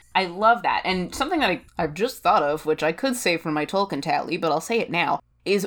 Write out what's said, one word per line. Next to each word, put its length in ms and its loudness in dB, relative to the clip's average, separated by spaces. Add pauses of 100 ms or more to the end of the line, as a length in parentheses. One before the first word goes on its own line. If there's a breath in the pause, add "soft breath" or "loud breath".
(140)
I 120 4
love 360 2
that. 220 0
And 300 -2
something 260 0
that 100 2
I, 120 -2 (160)
I've 160 -2
just 280 -4
thought 200 4
of, 240 0
which 160 0
I 100 2
could 240 0
say 200 0
for 160 -4
my 120 0
Tolkien 380 -2
tally, 340 -2
but 140 0
I'll 100 0
say 200 -2
it 100 -4
now, 300 0 (240)
is 220 0